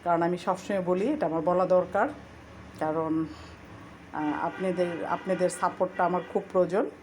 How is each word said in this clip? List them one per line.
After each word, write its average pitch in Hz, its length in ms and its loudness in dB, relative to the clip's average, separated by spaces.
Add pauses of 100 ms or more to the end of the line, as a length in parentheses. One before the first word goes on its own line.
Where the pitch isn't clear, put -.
কারণ 170 240 4
আমি 175 100 0 (100)
সবসময় 190 420 -2
বলি, 185 160 2 (100)
এটা 185 140 0
আমার 160 200 -2
বলা 180 160 4 (100)
দরকার, 190 320 2 (720)
কারণ, 160 320 0 (1040)
আহ, 151 160 0 (120)
আপনাদের, 180 420 0 (260)
আপনাদের 180 340 0 (100)
সাপোর্টটা 185 500 0
আমার 180 220 0
খুব 196 200 -2
প্রয়োজন 185 340 4 (180)